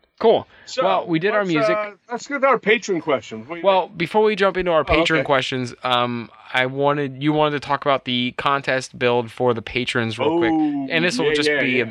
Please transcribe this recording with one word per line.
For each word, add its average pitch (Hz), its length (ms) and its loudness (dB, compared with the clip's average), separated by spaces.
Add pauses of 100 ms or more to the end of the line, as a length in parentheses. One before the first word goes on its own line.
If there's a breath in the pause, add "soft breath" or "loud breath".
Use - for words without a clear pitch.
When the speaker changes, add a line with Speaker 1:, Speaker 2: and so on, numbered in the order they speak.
(180)
Speaker 1:
Cool. 202 300 4 (180 soft breath)
Speaker 2:
So, - 180 -4
Speaker 1:
Well, 185 240 0
we 165 120 0
did 190 120 0
our 214 80 2
Speaker 2:
let's, 196 100 -2
Speaker 1:
music. 170 260 2
Speaker 2:
uh, 208 160 -6 (180)
let's 240 180 -10
get 277 140 -6
to 269 60 4
our 254 120 4
patron 202 420 -2
question. 120 460 -4
What 160 80 -12
do 170 40 -12
you 165 60 -2
Speaker 1:
Well, 190 220 4
Speaker 2:
think? 208 100 -18
Speaker 1:
before 170 260 0
we 214 140 2
jump 190 180 2
into 180 160 -2
our 156 100 4
Speaker 2:
Oh, 135 40 0
Speaker 1:
patron 160 340 2
Speaker 2:
okay. 135 60 -2
Speaker 1:
questions, 131 480 0 (100)
um, 120 480 -2 (220)
I 127 140 2
wanted, 139 540 -2
you 151 120 2
wanted 151 280 0
to - 60 -14
talk 139 160 -2
about 135 220 0
the 123 320 -2
contest 135 600 -2
build 120 340 0
for 123 220 0
the 113 80 -6
patrons 117 560 -4
real 151 200 0
quick. 170 160 2
Speaker 2:
Oh, 147 360 0
Speaker 1:
And 165 140 0
this 175 140 0
will 165 100 0
Speaker 2:
yeah, 151 60 0
Speaker 1:
just 147 160 2
Speaker 2:
yeah, 147 120 0
Speaker 1:
be 123 100 0
Speaker 2:
yeah. 123 200 2